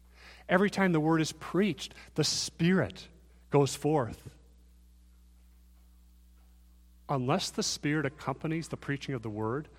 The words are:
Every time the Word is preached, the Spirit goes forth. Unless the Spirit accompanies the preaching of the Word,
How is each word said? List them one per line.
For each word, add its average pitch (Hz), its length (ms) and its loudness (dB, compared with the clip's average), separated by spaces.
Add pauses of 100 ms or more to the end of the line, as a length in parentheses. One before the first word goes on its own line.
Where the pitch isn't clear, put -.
(500)
Every 185 220 4
time 190 220 2
the 160 60 4
Word 160 220 4
is 151 120 -2
preached, - 600 -2 (220)
the 156 80 2
Spirit - 840 0 (440)
goes 143 240 4
forth. 139 560 -2 (2750)
Unless 143 440 0
the - 100 -4
Spirit 147 460 -2
accompanies 156 640 -6
the - 80 -6
preaching 139 360 -6
of 120 80 -6
the 113 80 -8
Word, 110 380 -4 (120)